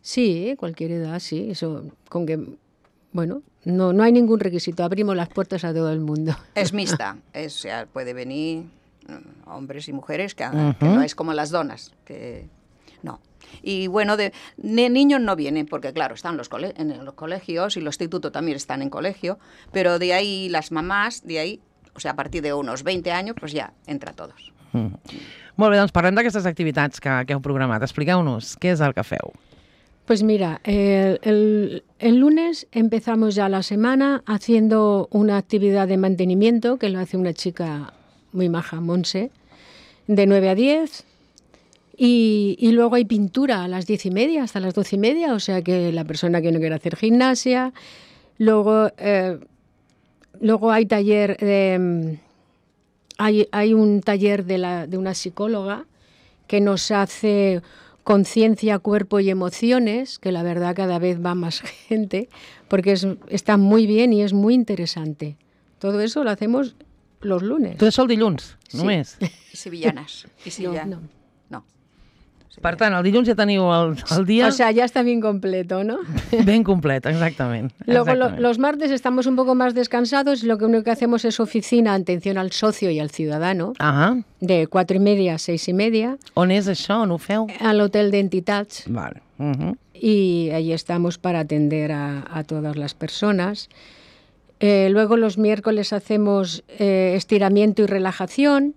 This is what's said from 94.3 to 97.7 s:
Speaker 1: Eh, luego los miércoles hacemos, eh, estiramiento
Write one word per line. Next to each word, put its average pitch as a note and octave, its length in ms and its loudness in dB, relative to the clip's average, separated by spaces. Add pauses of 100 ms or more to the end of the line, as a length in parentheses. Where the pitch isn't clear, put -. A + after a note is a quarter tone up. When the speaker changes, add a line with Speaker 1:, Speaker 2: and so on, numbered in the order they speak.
Speaker 1:
Eh, G3 300 4
luego G#3+ 260 4
los A3 200 2
miércoles G#3+ 560 0
hacemos, G3+ 720 0 (160)
eh, F#3+ 380 2
estiramiento G3+ 640 4